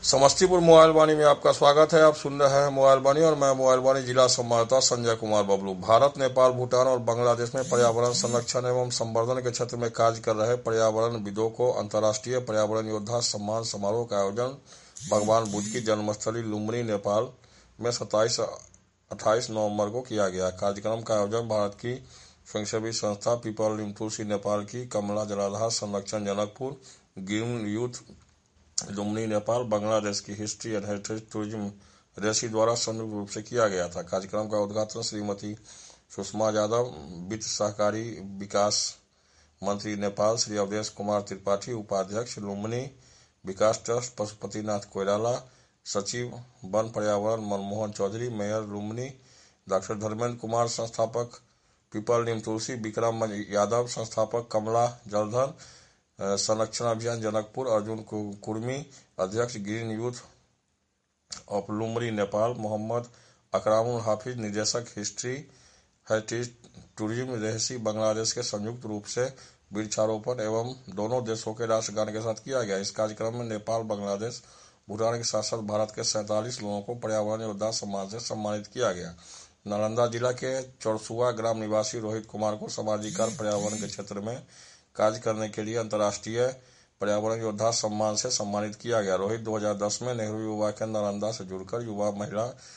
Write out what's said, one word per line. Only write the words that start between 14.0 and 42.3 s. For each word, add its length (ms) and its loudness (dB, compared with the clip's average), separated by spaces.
का 120 -2
आयोजन 400 0
भगवान 320 4
बुद्ध 240 -2
की 140 -4
जन्मस्थली 600 0
लुम्बिनी, 420 -4
नेपाल 460 0
में 100 0
सत्ताईस, 480 0
अट्ठाईस 1080 -2
नवंबर 400 0
को 120 -4
किया 280 0
गया। 200 0
कार्यक्रम 520 -2
का 140 0
आयोजन 260 0
भारत 320 0
की 340 -8
स्वयंसेवी 400 -2
संस्था 440 0
पीपल 360 -2
नीम 220 -4
तुलसी 300 -6
नेपाल 420 -2
की 220 -10
कमला 380 -2
जलाधार 440 -2
संरक्षण 560 -4
जनकपुर, 560 -4
ग्रीन 480 -2
यूथ 220 -2
लुम्बिनी 360 -2
नेपाल, 360 0
बांग्लादेश 560 0
की 140 -12
history 380 -8
and 140 -4
heritage 460 -6
tourism 400 -6
resi 280 0
द्वारा 280 2
संयुक्त 380 -4
रूप 140 -6
से 140 -8
किया 260 2
गया 220 0
था। 120 -8
कार्यक्रम 480 -4
का 80 -2
उद्घाटन 440 -2
श्रीमती 540 -6
सुषमा 340 0
यादव, 460 2
वित्त 320 -8
सहकारी 960 -2
विकास 580 0
मंत्री 320 -4
नेपाल, 420 0
श्री 200 -2
अवधेश 320 -2
कुमार 320 -2
त्रिपाठी, 520 -2
उपाध्यक्ष 640 -4